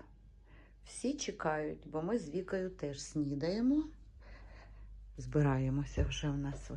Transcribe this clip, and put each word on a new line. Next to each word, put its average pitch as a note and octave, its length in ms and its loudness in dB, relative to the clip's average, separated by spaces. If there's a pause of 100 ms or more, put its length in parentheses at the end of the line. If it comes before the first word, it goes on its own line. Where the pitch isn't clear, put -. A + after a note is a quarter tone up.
(840)
всі - 280 -2
чекають, D#3 800 -2
бо D#3 100 0
ми G3 180 2
з D#3+ 100 -6
Вікою F#3 400 0
теж C#3+ 320 -4
снідаємо. F3 840 2 (1300)
Збираємося C3+ 920 4
вже, - 200 0
у C#3+ 80 4
нас C#3 400 -4